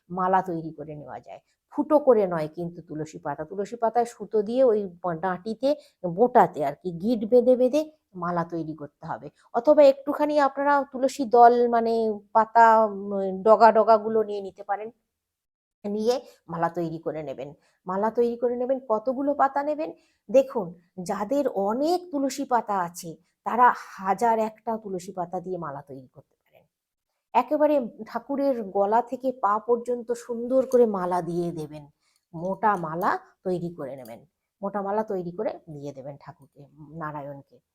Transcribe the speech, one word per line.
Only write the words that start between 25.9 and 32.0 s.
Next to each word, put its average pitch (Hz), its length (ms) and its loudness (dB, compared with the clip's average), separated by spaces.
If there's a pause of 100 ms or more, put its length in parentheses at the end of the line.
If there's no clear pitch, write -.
করতে - 280 -20
পারেন। - 300 -20 (680)
একেবারে 285 540 2 (200)
ঠাকুরের 262 560 -2
গলা 196 380 2
থেকে 254 300 -4
পা 214 280 0
পর্যন্ত 240 520 -2
সুন্দর 240 540 -2
করে 247 200 4
মালা 180 360 0
দিয়ে 170 300 -4
দেবেন, 151 360 -12 (460)